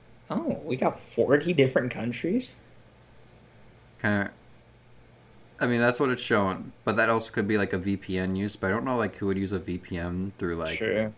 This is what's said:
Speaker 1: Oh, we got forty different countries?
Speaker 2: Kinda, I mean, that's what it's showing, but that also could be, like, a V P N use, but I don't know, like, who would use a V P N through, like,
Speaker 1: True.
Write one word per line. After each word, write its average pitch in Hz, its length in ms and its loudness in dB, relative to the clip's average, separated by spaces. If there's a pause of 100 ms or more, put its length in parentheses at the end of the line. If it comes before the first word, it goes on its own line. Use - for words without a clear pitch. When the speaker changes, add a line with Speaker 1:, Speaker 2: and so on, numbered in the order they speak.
(300)
Speaker 1:
Oh, 269 340 -4
we 139 120 -2
got 139 220 0
forty 147 540 2
different 131 380 4
countries? 131 680 -2 (1400)
Speaker 2:
Kinda, 104 300 0 (1300)
I 131 80 0
mean, 120 140 2
that's 120 200 4
what 135 100 4
it's 120 120 -2
showing, 95 500 0 (120)
but 107 120 2
that 113 140 4
also 113 220 0
could 104 160 0
be, 107 100 4
like, 98 140 0
a 98 60 0
V 98 180 0
P 92 220 -4
N 92 180 0
use, 101 200 -4
but 95 120 -2
I - 20 2
don't 113 140 0
know, 127 120 -2
like, 104 200 -2
who 101 100 -4
would 98 120 0
use 98 140 -2
a 95 60 0
V 87 200 -6
P 90 200 -8
N 90 400 -4
through, 85 180 -2
like, 82 220 -4
Speaker 1:
True. 107 400 -2